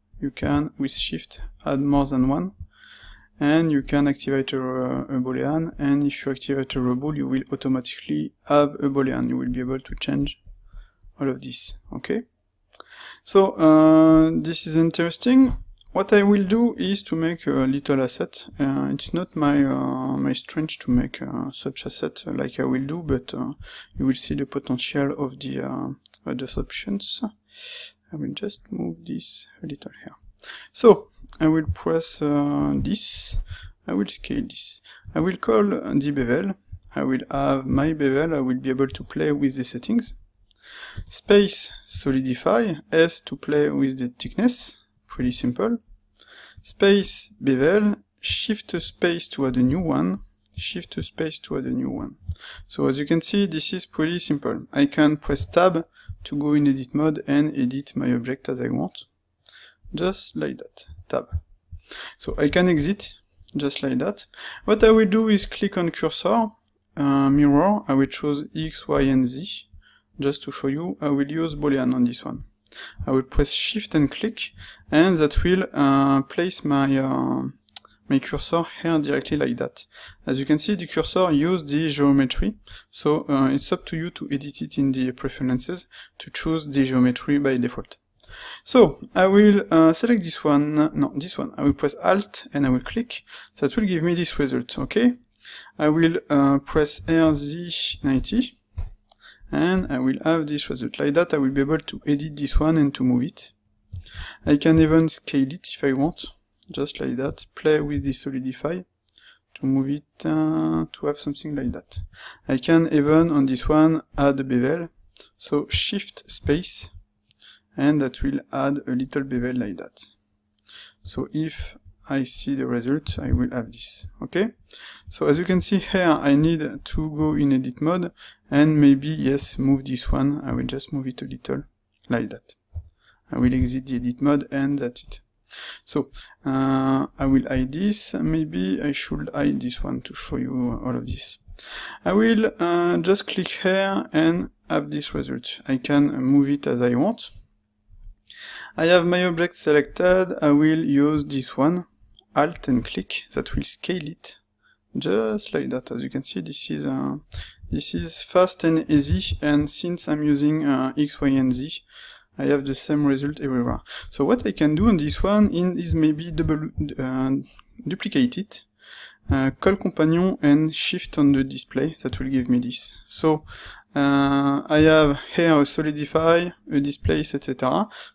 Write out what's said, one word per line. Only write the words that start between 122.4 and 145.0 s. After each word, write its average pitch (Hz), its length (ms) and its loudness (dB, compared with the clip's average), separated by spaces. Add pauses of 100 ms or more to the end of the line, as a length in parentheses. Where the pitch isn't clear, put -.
the 131 120 -4
result, 123 500 -2
I 131 140 -4
will 123 200 2
have 117 200 -8
this, - 340 -12 (160)
okay? 190 280 -2 (600)
So - 160 -4
as 151 140 4
you 175 60 -2
can 185 160 2
see - 160 0
here, 180 340 2
I 143 240 4
need 156 240 4 (240)
to 156 320 -4
go 151 180 0
in 143 200 2
edit 127 280 -2
mode, 175 300 0 (400)
and 151 280 6
maybe, 139 280 6
yes, 139 500 -2
move 135 280 2
this 131 260 -4
one. 143 340 2
I 127 80 -4
will 123 120 -2
just 135 280 -8
move 131 140 -4
it 123 160 -8
a - 20 -8
little, 135 380 -8 (460)
like 117 200 -2
that. - 240 -16 (800)
I - 80 -4
will 123 120 4
exit 131 360 -2
the 131 80 -4
edit 123 260 -4
mode, 143 300 0
and 139 260 -2
that's 123 240 -6
it. - 200 -16 (640)
So, - 280 -4 (340)
uh, 135 640 2 (100)
I 139 80 -2
will 135 220 4
hide 131 240 -2
this. 196 420 -2
Maybe 156 680 0
I 143 80 0
should 147 420 -6
hide 143 260 0
this 123 240 -6
one 131 180 -4
to - 120 -16
show - 220 -8
you 127 500 -4
all 127 100 -4
of 120 120 -6
this. - 320 -8 (640)
I 180 80 0
will, 220 460 4
uh, 175 400 2
just 190 260 2
click - 220 -4
here 196 680 0
and 165 380 2 (180)
have 147 220 -2
this 147 240 -6